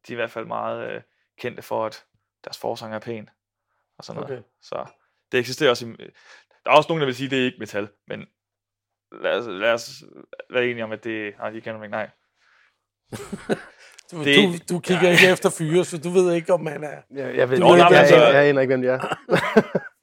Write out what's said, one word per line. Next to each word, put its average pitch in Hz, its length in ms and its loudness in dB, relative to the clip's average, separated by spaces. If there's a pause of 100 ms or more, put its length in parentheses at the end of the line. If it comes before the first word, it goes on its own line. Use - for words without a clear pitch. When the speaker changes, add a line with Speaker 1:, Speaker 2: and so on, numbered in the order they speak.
Speaker 1:
de - 20 -20
er 127 40 -14
i - 20 -12
hvert 113 160 -6
fald 113 160 -12
meget, 113 440 -8
øh, 113 100 -12 (380)
kendte - 240 -12
for, 113 240 -6
at - 180 -14 (400)
deres - 140 -16
forsanger 113 380 -10
er 104 40 -10
pæn, 110 280 -14 (680)
og - 60 -20
sådan - 180 -14
noget. 127 160 -12
Speaker 2:
Okay. - 100 -20 (140)
Speaker 1:
Så - 240 -12 (460)
det 127 80 0
eksisterer 127 300 0
også 120 160 -4
i, 113 40 -16 (760)
der - 60 -4
er 139 60 6
også 151 120 4
nogen, 165 120 -4
der 143 60 0
vil 127 80 -4
sige, 127 160 -8
det 135 100 0
er 127 40 2
ikke 127 140 -4
metal, 104 300 -8 (180)
men - 200 -14 (880)
lad 87 260 -4
os, 120 80 -8
lad 107 260 -4
os - 320 -8 (460)
være 123 200 -2
enige 117 140 -10
om, 110 80 -10
at 107 120 -14
det, 107 340 -10
nej, 110 120 -10
de 110 100 -14
kender 113 120 -14
dem 110 100 -14
ikke, 104 140 -12
nej. 107 140 -8 (1000)
Speaker 2:
<laughs> 110 60 -14 (960)
Du, 156 120 -10
Speaker 1:
Det 165 440 2
Speaker 2:
du, 180 60 -4
du 170 60 -4
kigger 180 240 0
Speaker 1:
ja. 175 60 4
Speaker 2:
ikke 175 220 6
efter 180 180 0
fyre, 165 340 -2
så 175 140 -10
du 170 120 -8
ved 180 220 2
ikke, 170 220 0
om 156 120 -4
han 147 180 -10
er 147 260 -14
Speaker 3:
Jeg, 131 260 -8
jeg 127 140 2
ved 127 100 2
Speaker 2:
Du - 60 4
Speaker 3:
ikke, 175 60 8
Speaker 2:
ved 175 60 10
Speaker 3:
jeg, 175 80 8
Speaker 2:
ikke, 175 80 8
Speaker 3:
jeg, 147 60 8
Speaker 1:
altså 143 160 8
Speaker 3:
jeg 139 320 6
aner 139 120 2
ikke, 131 160 0
hvem 127 60 -2
de 123 60 0
er. - 920 -2 (220)